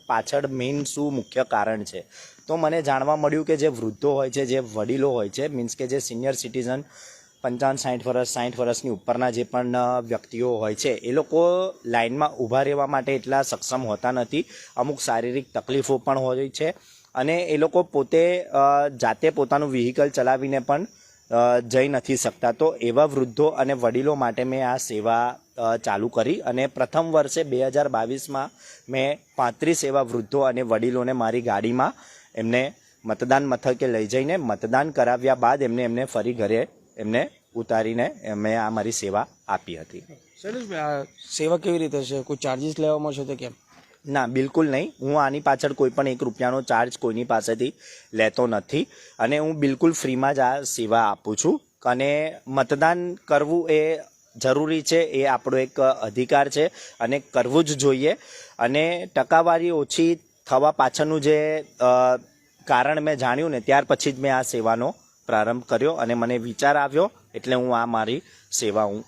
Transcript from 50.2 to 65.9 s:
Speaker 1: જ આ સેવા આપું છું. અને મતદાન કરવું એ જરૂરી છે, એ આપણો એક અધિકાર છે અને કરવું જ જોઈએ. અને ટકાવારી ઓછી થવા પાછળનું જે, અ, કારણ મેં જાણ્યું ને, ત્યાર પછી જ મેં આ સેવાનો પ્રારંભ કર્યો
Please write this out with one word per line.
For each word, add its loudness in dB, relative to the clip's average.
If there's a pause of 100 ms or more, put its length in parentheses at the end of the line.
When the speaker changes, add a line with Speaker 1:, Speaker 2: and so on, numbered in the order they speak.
Speaker 1:
જ 2
આ 2
સેવા 0
આપું 0
છું. 0 (240)
અને 0
મતદાન 0
કરવું 0
એ 2 (400)
જરૂરી 0
છે, 2
એ 2
આપણો 0
એક -2
અધિકાર 2
છે 2 (320)
અને -2
કરવું 2
જ -4
જોઈએ. 2 (420)
અને 0
ટકાવારી 4
ઓછી 2 (280)
થવા 4
પાછળનું 0
જે, 2 (160)
અ, 6 (800)
કારણ 2
મેં 0
જાણ્યું 0
ને, -4
ત્યાર 4
પછી 0
જ -8
મેં 0
આ 2
સેવાનો 0 (300)
પ્રારંભ 0
કર્યો 0